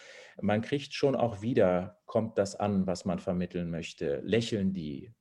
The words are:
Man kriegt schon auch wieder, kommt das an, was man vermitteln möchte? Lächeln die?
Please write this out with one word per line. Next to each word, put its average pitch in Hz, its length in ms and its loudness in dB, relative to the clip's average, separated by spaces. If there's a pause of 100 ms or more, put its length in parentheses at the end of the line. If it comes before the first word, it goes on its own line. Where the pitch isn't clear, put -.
(400)
Man 104 220 2
kriegt - 320 -4
schon 139 200 2
auch 110 280 0
wieder, 98 640 2
kommt 113 320 -2
das 98 180 0
an, 101 300 2
was 90 180 -2
man 90 140 0
vermitteln 90 520 -4
möchte? 78 540 -4
Lächeln 104 480 2
die? 76 480 -8